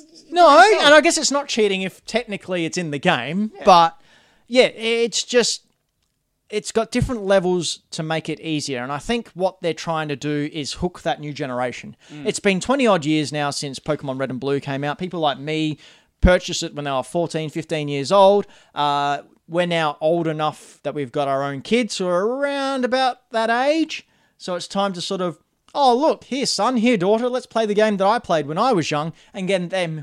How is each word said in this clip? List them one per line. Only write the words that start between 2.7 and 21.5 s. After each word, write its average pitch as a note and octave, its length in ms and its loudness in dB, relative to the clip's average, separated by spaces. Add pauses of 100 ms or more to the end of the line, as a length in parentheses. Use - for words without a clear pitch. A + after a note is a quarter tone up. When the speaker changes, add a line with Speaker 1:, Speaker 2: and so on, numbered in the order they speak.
Speaker 2:
in E3+ 100 -6
the C#3+ 80 -6
game, E3+ 560 -2
Speaker 1:
Yeah. G4 100 -16
Speaker 2:
but E3+ 380 6 (460)
yeah, A#3+ 160 4
it's A3+ 580 -2
just, - 460 -2 (840)
it's G#3 220 -8
got A3 180 -2
different B3 360 -2
levels F3+ 560 0 (100)
to - 100 -10
make D#3+ 260 -4
it D#3 120 -8
easier. D3 420 -6
And C3 100 -8
I C#3+ 60 -6
think A#3 380 -6
what F3+ 260 -4
they're E3 140 -2
trying D#3+ 320 -4
to D3 80 -4
do D3 360 -4
is C#3+ 220 -8
hook - 300 -8
that D#3+ 160 -4
new D3 120 -10
generation. B2+ 640 -6 (160)
Speaker 1:
Mm. D3 140 -12
Speaker 2:
It's G#3+ 140 -4
been F#3+ 200 0
twenty B3+ 280 2
odd F3+ 180 2
years D3+ 260 0
now D3 200 -2
since C3+ 260 -8
Pokemon C#3+ 420 -6
Red C3+ 120 -4
and B2+ 80 -6
Blue C#3 200 -2
came C#3 240 -6
out. D3 140 -4
People F#3 220 -8
like C#3+ 180 0
me D#3 400 -4 (440)
purchased F3+ 420 0
it E3 100 -10
when D3 120 -8
they C#3+ 60 -4
were C3 120 -2
fourteen, D#3 480 -6
fifteen D#3 360 -6
years C#3+ 240 -4
old. G3 360 6 (260)
Uh, C#3+ 460 -2 (280)
we're F3 200 -2
now D#3+ 340 -2
old E3 240 0
enough D#3 560 -6
that C#3+ 140 -6
we've C#3 160 -6
got C#3+ 160 -2
our C#3 160 0
own C#3 180 -6